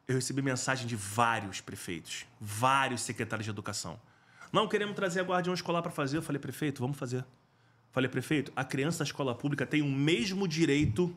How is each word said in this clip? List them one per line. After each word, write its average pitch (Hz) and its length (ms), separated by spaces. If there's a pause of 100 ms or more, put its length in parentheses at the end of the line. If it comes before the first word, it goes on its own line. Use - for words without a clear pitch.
eu 131 80
recebi 131 260
mensagem 131 440
de 117 100
vários 104 640
prefeitos, - 640 (160)
vários 123 640
secretários 110 420
de 110 60
educação. 101 500 (520)
"Não 208 140
queremos 208 300
trazer 190 240
a - 40
guardião 180 300
escolar 170 280
pra 170 100
fazer." 139 240
Eu 160 60
falei, 143 180
"Prefeito, 135 400
vamos 131 180
fazer." 127 260 (680)
Falei, 127 180
"Prefeito, 135 460
a 127 80
criança 143 340
da 156 60
escola 135 300
pública 143 300
tem 151 180
o 147 80
mesmo 185 580
direito 151 680